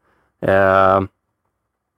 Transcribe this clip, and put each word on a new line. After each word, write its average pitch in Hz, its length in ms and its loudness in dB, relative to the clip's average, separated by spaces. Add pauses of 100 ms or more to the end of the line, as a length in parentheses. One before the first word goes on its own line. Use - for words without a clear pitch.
(400)
Eh, 95 600 0 (960)